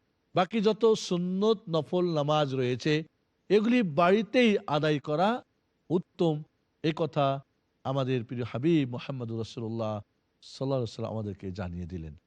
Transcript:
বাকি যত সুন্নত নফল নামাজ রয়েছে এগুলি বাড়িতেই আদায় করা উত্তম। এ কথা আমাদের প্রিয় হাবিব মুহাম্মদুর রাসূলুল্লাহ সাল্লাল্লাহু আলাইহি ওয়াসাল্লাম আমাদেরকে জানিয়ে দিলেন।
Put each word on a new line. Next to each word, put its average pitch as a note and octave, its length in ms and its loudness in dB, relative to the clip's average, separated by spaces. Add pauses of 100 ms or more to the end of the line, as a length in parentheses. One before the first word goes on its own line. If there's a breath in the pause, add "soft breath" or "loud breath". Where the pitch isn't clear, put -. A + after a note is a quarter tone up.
(360)
বাকি F#3+ 260 2
যত A3 320 4
সুন্নত F#3+ 680 0 (100)
নফল E3+ 440 0
নামাজ D3 420 2
রয়েছে C3 480 0 (460)
এগুলি A3 340 4
বাড়িতেই G3 760 4 (100)
আদায় D3+ 320 0
করা F#3+ 440 0 (460)
উত্তম। D#3+ 540 0 (400)
এ D#3 120 0
কথা C#3+ 480 0 (400)
আমাদের C3 400 -2
প্রিয় B2 200 -8
হাবিব C3+ 460 0
মুহাম্মদুর A#2+ 500 -8
রাসূলুল্লাহ A2+ 500 -6
সাল্লাল্লাহু - 840 -8
আলাইহি B2 180 -2
ওয়াসাল্লাম A2 200 -8
আমাদেরকে G#2 400 -8
জানিয়ে F2+ 340 -8
দিলেন। D#2+ 300 -10 (120)